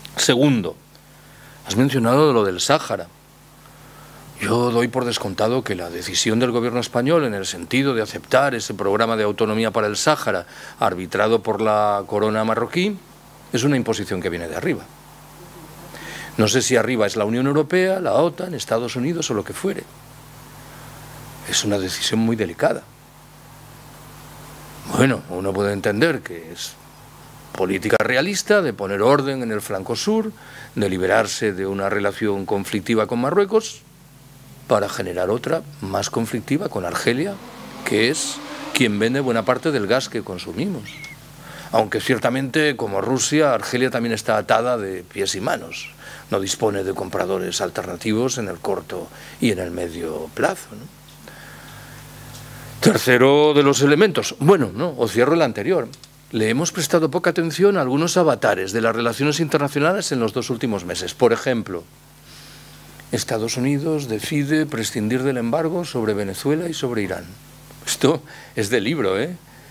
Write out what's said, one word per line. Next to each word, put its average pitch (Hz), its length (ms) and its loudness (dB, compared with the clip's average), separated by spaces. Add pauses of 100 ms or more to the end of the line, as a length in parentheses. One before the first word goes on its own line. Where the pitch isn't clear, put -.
(160)
Segundo, 123 600 4 (920)
has - 80 -6
mencionado 131 580 4
lo 110 120 4
del 92 160 -2
Sáhara. 107 480 0 (1300)
Yo 120 300 2
doy 117 180 2
por 123 160 -2
descontado 113 580 0
que 104 120 -4
la 87 160 -6
decisión 90 480 0
del 123 120 4
gobierno 120 300 0
español 135 460 2
en 107 80 -4
el 95 100 -4
sentido 127 480 0
de 113 80 0
aceptar 127 540 2
ese 110 180 -6
programa 107 460 2
de 107 60 2
autonomía 107 460 0
para 107 160 0
el 104 120 -4
Sáhara 107 480 0 (320)
arbitrado 101 640 2
por 104 180 -2
la 107 460 2
corona 107 360 0
marroquí 123 540 0 (560)
es 120 120 0
una 143 120 4
imposición 104 460 -2
que 90 80 -2
viene 85 180 -6
de 80 80 -8
arriba. 139 280 -4 (1500)
No 107 100 6
sé 123 140 4
si 127 120 2
arriba 117 320 4
es 101 100 -4
la 104 100 2
Unión 123 220 0
Europea, 180 520 2
la 117 140 2
otan, 170 400 0
Estados 117 420 -2
Unidos 156 340 -2
o 120 40 -2
lo 101 100 -2
que - 80 -10
fuere. - 320 -4 (1600)
Es - 160 -2
una 101 160 0
decisión 95 420 0
muy 113 140 2
delicada. 107 480 0 (2250)
Bueno, 127 320 4
uno 95 240 -4
puede 101 220 0
entender 107 480 2
que 82 280 -12
es - 220 -12 (800)
política 95 480 2
realista 175 640 4
de 131 100 0
poner 98 300 -2
orden 135 400 4
en 113 100 -4
el 104 80 -2
flanco 101 360 -4
sur, 220 360 0 (420)
de 101 140 0
liberarse 98 640 2
de 95 140 -4
una 98 240 -2
relación 101 560 -2
conflictiva 104 600 0
con 120 140 -2
Marruecos, 202 600 0 (840)
para 101 220 2
generar 92 420 -2
otra 120 320 -2 (180)
más 98 300 -4
conflictiva 120 580 -2
con 95 160 -6
Argelia, 127 500 -2 (500)
que 110 240 2
es - 280 -4 (360)
quien 107 280 2
vende 120 180 2
buena 117 260 0
parte 127 280 0
del 104 160 0
gas 131 200 2
que 110 140 -6
consumimos. 104 600 -6 (880)
Aunque 110 280 0
ciertamente, 135 760 0
como 98 240 -2
Rusia, 135 520 2
Argelia 123 380 0
también 117 220 -2
está 110 240 0
atada 117 420 2
de 95 240 -6
pies 95 320 -4
y 95 60 -6
manos. 107 500 -4 (400)
No 104 80 2
dispone 98 460 -2
de 92 100 -2
compradores 90 640 -2
alternativos 107 800 -2
en 107 80 -6
el 87 120 -8
corto 92 500 -6 (320)
y 120 100 4
en 92 80 0
el 87 140 -6
medio 80 600 -6
plazo, - 360 -2
¿no? - 140 -16 (1900)
Tercero 143 760 6
de 143 100 6
los 139 180 4
elementos, 147 560 4
bueno, 143 340 4
no, 143 240 -4
os 117 140 0
cierro 127 240 4
el 165 80 4
anterior. 120 460 0 (420)
Le 110 180 0
hemos 139 220 0
prestado 160 400 2
poca 175 200 0
atención 165 460 2
a 165 40 2
algunos 143 360 2
avatares 113 560 2
de 113 100 0
las 113 120 4
relaciones 123 460 0
internacionales 151 720 0
en 127 80 0
los 110 120 0
dos 120 160 -4
últimos 110 360 -2
meses. 87 280 -6
Por 117 200 6
ejemplo, 107 500 -2 (1300)
Estados 113 440 -2
Unidos 143 520 0
decide 147 580 0
prescindir 117 580 -2
del 135 120 0
embargo 160 480 0
sobre 107 300 0
Venezuela 135 540 -2
y 160 60 -6
sobre 120 280 -2
Irán. 90 220 -6 (600)
Esto - 380 2 (320)
es 104 160 -2
de 120 100 2
libro, 101 380 0
¿eh? 165 180 -4 (340)